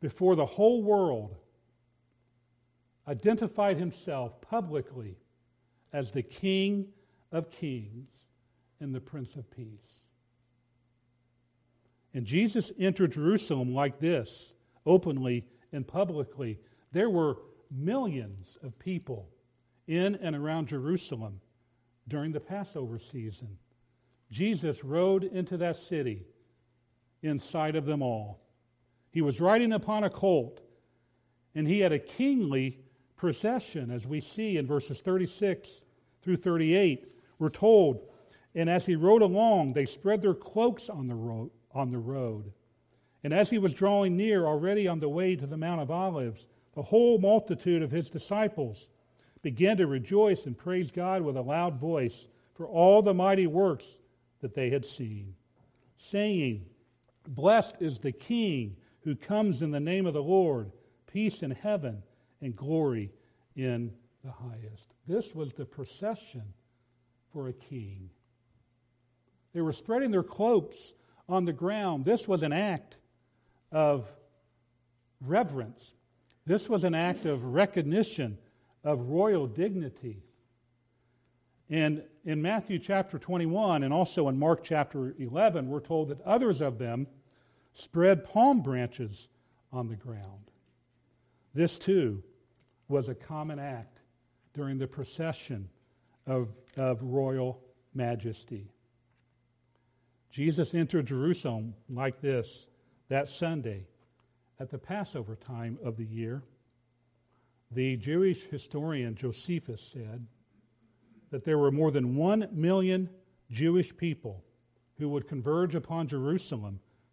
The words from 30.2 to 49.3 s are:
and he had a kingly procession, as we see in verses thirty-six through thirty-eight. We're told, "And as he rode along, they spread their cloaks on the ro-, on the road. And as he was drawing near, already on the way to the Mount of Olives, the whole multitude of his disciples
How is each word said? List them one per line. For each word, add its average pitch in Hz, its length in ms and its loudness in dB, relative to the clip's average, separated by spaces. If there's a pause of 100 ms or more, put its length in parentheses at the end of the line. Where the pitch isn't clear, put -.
and 156 140 0
he 196 120 4
had 185 120 6
a 151 80 2
kingly 151 800 0 (380)
procession, 170 720 -2
as 120 160 -6
we 147 140 -4
see 214 360 -4
in 139 80 0
verses 139 360 -2
thirty-six 185 840 -2 (400)
through 180 140 2
thirty-eight. 170 760 2 (240)
We're 156 120 0
told, 190 580 6 (480)
"And 165 140 0
as 175 160 2
he 185 100 2
rode 196 260 8
along, 196 520 4
they 139 120 2
spread 202 360 0
their 190 120 4
cloaks - 560 0
on 143 180 -6
the 120 80 -4
ro-, 113 360 -6 (220)
on 135 180 -2
the 123 80 -4
road. 113 520 -6 (720)
And 147 100 -2
as 202 160 4
he 233 80 2
was 190 160 2
drawing 196 420 2
near, 196 300 2
already 185 420 2
on 165 120 0
the 147 100 -2
way 185 260 2
to 139 100 -6
the 151 120 -8
Mount 165 240 -2
of 135 100 -4
Olives, 160 560 -4 (260)
the 147 80 -8
whole 233 360 6
multitude 185 640 4
of 139 100 -2
his 160 180 -2
disciples 180 800 -4 (520)